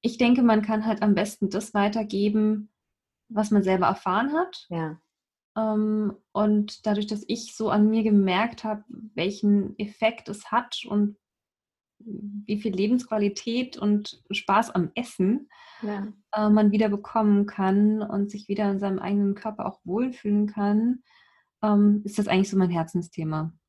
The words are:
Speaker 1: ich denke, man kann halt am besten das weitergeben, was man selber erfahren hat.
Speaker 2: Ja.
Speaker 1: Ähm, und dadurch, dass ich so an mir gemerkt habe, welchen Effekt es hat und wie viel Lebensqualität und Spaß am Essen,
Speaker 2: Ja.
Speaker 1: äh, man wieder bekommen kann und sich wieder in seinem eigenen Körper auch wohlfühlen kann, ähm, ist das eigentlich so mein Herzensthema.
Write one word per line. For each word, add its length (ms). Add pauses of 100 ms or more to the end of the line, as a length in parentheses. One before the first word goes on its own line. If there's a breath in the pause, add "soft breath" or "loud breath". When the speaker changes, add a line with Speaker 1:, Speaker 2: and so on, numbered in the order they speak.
Speaker 1:
ich 160
denke, 260
man 180
kann 240
halt 160
am 140
besten 340
das 240
weitergeben, 960 (600)
was 220
man 120
selber 240
erfahren 460
hat. 360
Speaker 2:
Ja. 300 (580)
Speaker 1:
Ähm, 600 (160)
und 520
dadurch, 220
dass 200
ich 280
so 140
an 200
mir 140
gemerkt 600
habe, 200 (320)
welchen 640
Effekt 500
es 220
hat 360
und 300 (840)
wie 640
viel 140
Lebensqualität 1040
und 440 (100)
Spaß 400
am 240
Essen, 540 (320 loud breath)
Speaker 2:
Ja. 320 (200)
Speaker 1:
äh, 160
man 220
wieder 180
bekommen 560
kann 560
und 300
sich 160
wieder 240
in 80
seinem 200
eigenen 360
Körper 300
auch 200
wohlfühlen 640
kann, 560 (600 soft breath)
ähm, 420
ist 140
das 80
eigentlich 220
so 80
mein 140
Herzensthema. 840 (160)